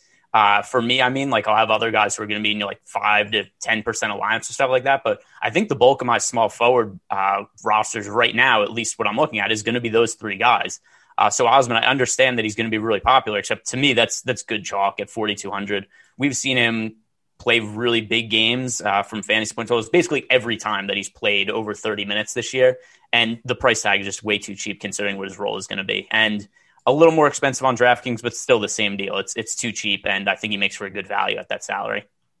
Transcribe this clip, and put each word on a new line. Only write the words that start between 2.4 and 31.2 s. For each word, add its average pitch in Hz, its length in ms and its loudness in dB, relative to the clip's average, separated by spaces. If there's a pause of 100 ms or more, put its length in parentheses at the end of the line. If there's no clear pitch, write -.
be, 107 80 0
you 107 60 -2
know, 104 120 -4
like, 98 160 -10
five 104 480 0
to 104 140 0 (160)
ten 110 220 -2
percent 110 280 -4
of 101 80 -6
lineups 107 160 0
and 113 120 -4
stuff 131 220 0
like 127 140 2
that. 135 180 2
But 107 200 -2 (200)
I 107 80 -2
think 190 200 0
the 139 60 0
bulk 131 260 4
of 123 60 -4
my 117 100 4
small 113 320 0
forward, 117 500 2 (100)
uh, 98 360 0 (180)
rosters 107 460 0
right 113 260 2
now, 120 280 4
at - 80 -4
least 110 280 -6
what 107 80 0
I'm 104 80 -4
looking 139 240 0
at, 104 140 0
is 110 100 -4
gonna 117 160 -2
be 120 80 -6
those 113 280 2
three 104 200 -8
guys. 107 460 0 (360)
Uh, 107 120 4
so 120 180 2
Osman, 120 300 4
I - 100 2
understand 127 500 2
that 113 60 0
he's 104 120 -4
gonna 113 140 -4
be 110 80 -2
really 107 220 0
popular, 113 400 2
except - 280 -6
to 127 100 -6
me, 135 160 2
that's, 113 280 0
that's 127 220 -4
good 104 220 -6
chalk 98 340 -2
at 98 100 -8
forty-two 104 400 -6
hundred. 101 380 -6 (300)
We've 135 180 -2
seen 131 220 -2
him 113 400 -2 (400)
play 120 240 2
really 113 400 0
big 113 280 -2
games, 117 520 0
uh, 101 220 0
from 107 200 -8
fantasy 110 320 -2
point 113 140 -6
totals 113 200 0
basically 165 400 0
every 117 280 2
time 101 300 -4
that 101 100 -4
he's 98 120 -6
played 101 400 -2
over 107 240 -4
thirty 104 300 -6
minutes 104 300 -6
this - 200 -6
year. 127 240 4 (360)
And 117 320 2
the 123 100 -2
price 113 260 2
tag 101 200 0
is 98 40 -8
just 101 200 -10
way 104 140 0
too 101 160 -12
cheap 98 260 -10
considering 101 360 -6
what 98 120 -8
his 95 100 -14
role 104 160 -4
is 98 120 -10
gonna 95 180 -8
be. 98 260 -4
And 107 340 0 (400)
a 123 60 4
little 160 220 8
more 151 140 4
expensive 135 380 -2
on 123 120 2
DraftKings, 123 440 2
but 120 140 -6
still 120 240 2
the 104 80 -4
same 104 300 -2
deal. 98 200 -6
It's, - 180 -6
it's 110 200 -8
too 117 160 -4
cheap, 101 340 -6
and 98 240 -2
I 95 60 2
think 107 160 -6
he 104 60 -4
makes 98 180 -4
for 104 100 -10
a 98 40 -8
good 98 180 -10
value 101 300 -2